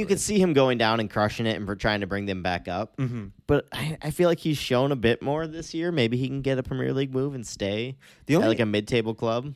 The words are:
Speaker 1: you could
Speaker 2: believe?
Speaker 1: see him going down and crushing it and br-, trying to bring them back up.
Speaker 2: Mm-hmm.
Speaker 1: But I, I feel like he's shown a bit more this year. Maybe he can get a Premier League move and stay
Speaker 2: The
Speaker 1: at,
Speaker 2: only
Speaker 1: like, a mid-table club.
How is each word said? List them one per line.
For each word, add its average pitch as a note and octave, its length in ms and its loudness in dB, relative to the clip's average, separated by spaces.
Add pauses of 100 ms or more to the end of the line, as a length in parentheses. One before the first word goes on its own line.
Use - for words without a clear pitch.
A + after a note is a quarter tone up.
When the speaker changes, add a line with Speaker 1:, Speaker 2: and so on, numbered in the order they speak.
Speaker 1:
you G#3+ 60 -2
could - 100 -6
Speaker 2:
believe? - 40 2
Speaker 1:
see G#3 220 2
him F3+ 120 4
going C3 260 4
down A2+ 200 4
and G#2+ 100 -2
crushing A2 360 0
it A2+ 100 0
and G2+ 120 -6
br-, G2+ 80 -4
trying G#2 260 0
to G2 60 -4
bring G2+ 180 -4
them F#2 160 -4
back F2 260 -2
up. F#2 300 -6
Speaker 2:
Mm-hmm. B2+ 300 -4 (180)
Speaker 1:
But C#3+ 260 2
I, D3+ 300 -6
I D3 80 -6
feel F3 180 2
like E3 120 2
he's D#3 180 0
shown C3 340 2
a C#3+ 40 0
bit A#2 260 2
more D3+ 240 -2
this D#3 300 -10
year. E3+ 160 -2
Maybe B2 260 2
he C3 100 -2
can C3+ 140 -4
get C3+ 160 0
a C3 60 0
Premier C3 280 -4
League C3+ 220 -2
move C3+ 220 -2
and A#2+ 100 -10
stay G#2+ 520 -4 (280)
Speaker 2:
The - 80 0
Speaker 1:
at, D#3+ 40 6
Speaker 2:
only C#3+ 120 4
Speaker 1:
like, A2 100 2
a A#2 60 2
mid-table G#2+ 480 0
club. A#2+ 420 -2